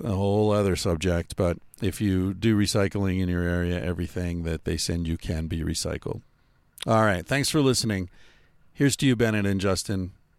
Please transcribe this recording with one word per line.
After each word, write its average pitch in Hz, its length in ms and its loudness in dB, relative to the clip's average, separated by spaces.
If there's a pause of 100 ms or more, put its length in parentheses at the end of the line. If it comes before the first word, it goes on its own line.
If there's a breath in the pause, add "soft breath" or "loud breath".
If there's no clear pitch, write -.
a 110 100 -2
whole 101 380 2
other 98 240 2
subject. 85 600 -2
But 87 220 0 (240)
if 92 180 -2
you 95 340 0
do 107 240 2
recycling 98 640 2
in 92 80 0
your 87 140 0
area, 87 400 0
everything 87 640 -4
that 82 200 -4
they 85 120 -2
send 87 320 -2
you 85 80 -2
can 82 300 -4
be 80 160 -4
recycled. - 600 -6 (640)
All 113 160 4
right. 92 240 2
Thanks 135 240 0
for 156 100 2
listening. 113 480 0 (640 soft breath)
Here's 139 240 2
to 143 100 0
you, 127 100 4
Bennett 107 300 2
and 98 140 2
Justin. 95 520 -2 (260)